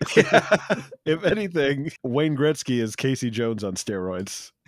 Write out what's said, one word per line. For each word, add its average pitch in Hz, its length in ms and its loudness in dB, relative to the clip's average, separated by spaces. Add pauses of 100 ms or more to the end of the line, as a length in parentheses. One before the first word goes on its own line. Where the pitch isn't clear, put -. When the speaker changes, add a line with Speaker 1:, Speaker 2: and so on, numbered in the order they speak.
Speaker 1:
<laughs> - 100 -4
Speaker 2:
Yeah. - 400 6 (480)
If 160 200 0
anything, 165 680 0 (120)
Wayne 143 340 0
Gretzky 135 440 2
is 110 160 -2
Casey 131 340 -2
Jones 113 340 -2
on 95 100 -4
steroids. 92 760 -6 (160)